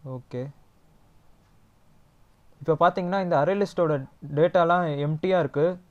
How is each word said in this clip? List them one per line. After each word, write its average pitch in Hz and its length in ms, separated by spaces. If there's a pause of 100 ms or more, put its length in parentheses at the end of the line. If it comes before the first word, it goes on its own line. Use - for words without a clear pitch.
(160)
ஓகே, 123 260 (2250)
இப்போ 156 220
பார்த்தீங்கன்னா 180 420
இந்த 165 180
அரே 180 200
லிஸ்ட்டோட 170 320 (440)
டேட்டாலாம் 175 480 (200)
எம்டியாக 170 380
இருக்கு 143 220 (240)